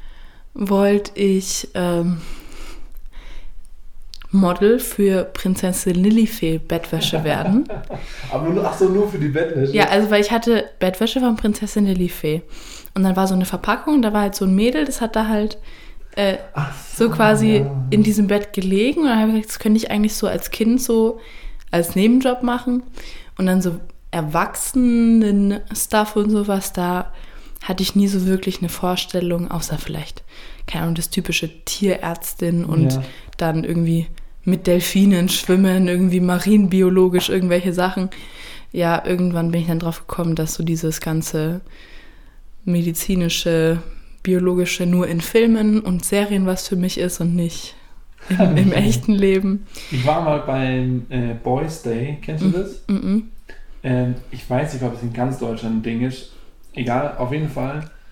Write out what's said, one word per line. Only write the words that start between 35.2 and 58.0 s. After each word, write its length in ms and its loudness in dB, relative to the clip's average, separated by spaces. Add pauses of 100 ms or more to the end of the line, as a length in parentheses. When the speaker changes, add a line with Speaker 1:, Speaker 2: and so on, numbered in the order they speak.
Speaker 1:
schwimmen, 600 4
irgendwie 320 2
marinbiologisch 1080 4
irgendwelche 440 2
Sachen. 380 -2 (640)
Ja, 320 0
irgendwann 480 0
bin 100 0
ich 60 -2
dann 100 0
drauf 300 -4
gekommen, 260 -2
dass 200 -2
so 100 -4
dieses 360 -2
ganze 600 -2 (1040)
medizinische, 1120 0 (440)
biologische 640 0
nur 220 2
in 120 -2
Filmen 600 4
und 240 -2
Serien 420 0
was 220 -2
für 80 0
mich 220 0
ist 220 -4
und 160 2
nicht 380 -4 (540)
im, 280 4
im 160 6
Speaker 2:
<laughs> 0 -
Speaker 1:
echten 400 2
Leben. 540 2 (240)
Speaker 2:
Ich 160 -2
war 160 4
mal 180 2
beim, 720 -2
äh, 240 -2
Boys 480 -2
Day, 400 -4
kennst 220 -4
du 40 4
Speaker 1:
Mhm. 40 4
Speaker 2:
das? 360 -4
Speaker 1:
Mhm. 400 0 (560)
Speaker 2:
Ähm, 300 0 (160)
ich 180 -12
weiß 260 -2
nicht, 100 -6
ob 120 -4
es 60 -12
in 100 -6
ganz 260 -2
Deutschland 380 -4
ein 60 -2
Ding 200 -4
ist. 300 -6 (420)
Egal, 440 -2
auf 140 -4
jeden 180 -2
Fall. 400 -6 (220)